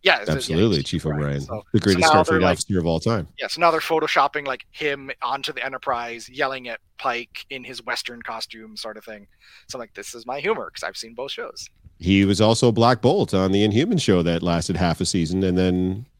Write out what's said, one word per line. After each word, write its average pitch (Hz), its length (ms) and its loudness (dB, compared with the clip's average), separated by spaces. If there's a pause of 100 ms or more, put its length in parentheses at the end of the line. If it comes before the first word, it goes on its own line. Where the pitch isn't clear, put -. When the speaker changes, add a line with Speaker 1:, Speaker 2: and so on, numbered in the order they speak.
Speaker 1:
Yeah, 165 200 4
it's, 98 80 -4
yeah, - 40 4
Speaker 2:
Absolutely, 90 460 2
Speaker 1:
it's - 100 -6
Speaker 2:
Chief 80 160 -4
Speaker 1:
O'Brien. 73 160 -2
Speaker 2:
O'Brien, 71 200 -4
Speaker 1:
So, 107 200 -10 (100)
Speaker 2:
the 110 60 4
Speaker 1:
so 85 60 0
Speaker 2:
greatest 101 280 4
Speaker 1:
now 156 120 6
they're, 80 140 2
Speaker 2:
Starfleet 87 40 2
Speaker 1:
like, 90 120 4
Speaker 2:
officer 92 240 -2
of 82 80 0
all 82 140 2
time. 110 280 -2 (100)
Speaker 1:
yeah, 123 80 -6
so - 140 -6
now 175 100 6
they're 160 100 0
photoshopping, 151 680 0
like, 131 260 -6
him 139 380 -6 (120)
onto 139 300 -6
the 123 120 -8
Enterprise, 120 640 -6
yelling 131 400 -6
at 113 120 -10 (180)
Pike 120 520 -6
in 135 140 -12
his 120 200 -14
Western 120 380 -8
costume 110 540 -12
sort 107 200 -12
of 107 80 -20
thing. 104 240 -18 (400)
So - 100 -12
I'm - 20 -10
like, 113 140 -14
"This - 200 -12
is 117 120 -16
my 135 140 -6
humor, 151 300 -4
'cause - 120 -12
I've 85 140 -8
seen 113 180 -14
both 131 180 -10
shows." - 360 -12 (300)
Speaker 2:
He 98 260 4
was 98 160 2
also 113 320 6
Black 117 280 4
Bolt 151 320 2
on 95 200 2
the 101 100 4
Inhuman 135 360 2
show 92 240 4
that 82 200 0
lasted 85 340 0
half 87 240 0
a 90 60 0
season, 90 380 0
and 92 120 2
then 92 500 0 (140)